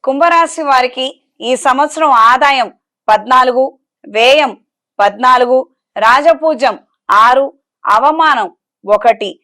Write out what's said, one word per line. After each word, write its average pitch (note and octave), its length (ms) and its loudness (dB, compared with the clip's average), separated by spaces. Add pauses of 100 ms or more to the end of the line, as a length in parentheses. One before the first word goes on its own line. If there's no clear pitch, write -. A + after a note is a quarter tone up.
(160)
కుంభరాశి E4 520 0
వారికి B3+ 380 -2 (420)
ఈ B3+ 60 -2 (100)
సంవత్సరం D4 480 -2 (160)
ఆదాయం C4 400 0 (400)
పద్నాలుగు, B3 560 0 (520)
వ్యయం C4 360 2 (480)
పద్నాలుగు, B3 580 0 (460)
రాజపూజ్యం C#4+ 720 0 (480)
ఆరు, C4 200 2 (520)
అవమానం C#4+ 520 0 (480)
ఒకటి. G#3+ 340 -2 (140)